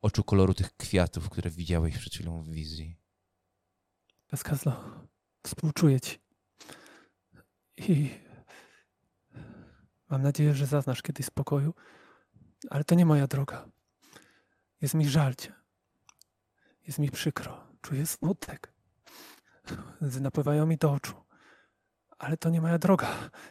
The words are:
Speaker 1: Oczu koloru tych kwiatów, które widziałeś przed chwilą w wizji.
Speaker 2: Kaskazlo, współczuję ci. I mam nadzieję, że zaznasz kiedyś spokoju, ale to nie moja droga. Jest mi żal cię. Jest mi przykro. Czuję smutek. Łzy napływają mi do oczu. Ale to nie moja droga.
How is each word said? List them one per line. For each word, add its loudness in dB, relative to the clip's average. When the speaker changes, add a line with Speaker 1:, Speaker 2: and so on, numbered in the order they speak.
Speaker 1:
Oczu 2
koloru 6
tych -4
kwiatów, 0
które -6
widziałeś -2
przed -10
chwilą -8
w -12
wizji. -10
Speaker 2:
Kaskazlo, -6
współczuję 2
ci. -10
I 2
mam -2
nadzieję, 4
że 0
zaznasz -2
kiedyś -8
spokoju, -2
ale -2
to 4
nie 8
moja 6
droga. -4
Jest -4
mi 4
żal 4
cię. -16
Jest -8
mi 0
przykro. -6
Czuję -4
smutek. -6
Łzy -4
napływają 2
mi 2
do 4
oczu. -6
Ale -4
to 0
nie 2
moja 2
droga. 2